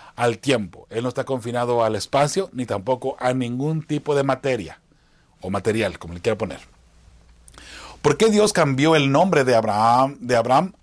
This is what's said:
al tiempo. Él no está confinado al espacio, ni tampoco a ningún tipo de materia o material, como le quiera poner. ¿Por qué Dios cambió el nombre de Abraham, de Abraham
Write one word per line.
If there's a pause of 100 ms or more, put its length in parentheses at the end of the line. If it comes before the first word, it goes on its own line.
(180)
al
tiempo.
Él
no
está
confinado
al
espacio,
ni
tampoco
a
ningún
tipo
de
materia (580)
o
material,
como
le
quiera
poner. (1400)
¿Por
qué
Dios
cambió
el
nombre
de
Abraham,
de
Abraham